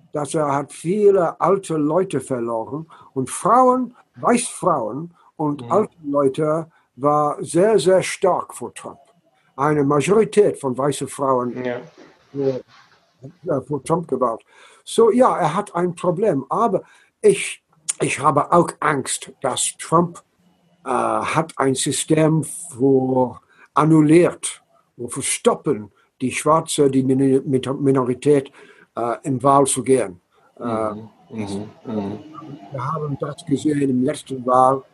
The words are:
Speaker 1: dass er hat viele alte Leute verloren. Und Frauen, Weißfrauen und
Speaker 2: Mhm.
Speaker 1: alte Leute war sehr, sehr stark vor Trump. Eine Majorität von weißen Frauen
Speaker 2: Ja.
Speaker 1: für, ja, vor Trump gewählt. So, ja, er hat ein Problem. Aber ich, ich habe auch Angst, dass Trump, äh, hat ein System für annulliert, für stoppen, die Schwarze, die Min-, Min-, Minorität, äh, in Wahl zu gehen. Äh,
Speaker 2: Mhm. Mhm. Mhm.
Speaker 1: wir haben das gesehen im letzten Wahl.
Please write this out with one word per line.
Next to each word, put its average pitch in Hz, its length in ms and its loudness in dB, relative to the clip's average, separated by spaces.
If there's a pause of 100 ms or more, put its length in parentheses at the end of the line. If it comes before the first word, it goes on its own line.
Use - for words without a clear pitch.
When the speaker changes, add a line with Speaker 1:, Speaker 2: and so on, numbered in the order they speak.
(120)
Speaker 1:
dass 147 220 -6
er 151 180 0
hat 139 200 -4
viele 190 680 2
alte 175 360 0
Leute 156 420 0
verloren. 117 680 -6 (280)
Und 131 160 -4
Frauen, 254 640 2 (220)
Weißfrauen 160 960 -2 (220)
und 147 260 -2
Speaker 2:
Mhm. 117 100 -6
Speaker 1:
alte 208 320 0
Leute 147 640 0 (300)
war 147 440 0
sehr, 190 380 2
sehr 175 240 4
stark - 520 -2
vor 113 200 -12
Trump. - 240 -16 (580)
Eine 147 280 2
Majorität 175 760 2
von 127 180 -4
weißen 139 320 -2
Frauen 127 560 -2
Speaker 2:
Ja. 123 160 -4 (500)
Speaker 1:
für, 135 300 -4 (840)
ja, 156 200 -4
vor 143 220 -8
Trump 165 240 -2
gewählt. 120 320 -2 (440)
So, - 260 4
ja, 233 280 4
er 160 160 0
hat 202 200 -6
ein 175 200 -2
Problem. 180 560 -2
Aber 190 320 0 (400)
ich, - 400 2 (380)
ich - 200 -2
habe 143 320 2
auch 170 180 4 (100)
Angst, 143 600 -4
dass 120 380 -4
Trump, 170 440 0 (600)
äh, - 60 -8
hat 120 680 -2
ein 135 180 0
System 156 680 0
für 131 960 0 (320)
annulliert, 156 880 4 (460)
für 139 140 -10
stoppen, 123 680 -2 (300)
die 127 120 -2
Schwarze, 156 580 2
die 131 120 2
Min-, 135 460 2
Min-, 131 340 -2
Minorität, 135 680 2 (420)
äh, 117 280 -4
in 131 200 -4
Wahl 139 240 6
zu 135 160 -4
gehen. 107 380 0 (380)
Äh, - 60 -14
Speaker 2:
Mhm. 110 440 -6 (220)
Mhm. 104 380 -8 (160)
Mhm. 104 340 -6 (540)
Speaker 1:
wir 135 200 -6
haben 151 280 -6
das 143 260 -10
gesehen 143 440 -2
im 127 140 0
letzten 135 420 -6
Wahl. 127 360 4 (120)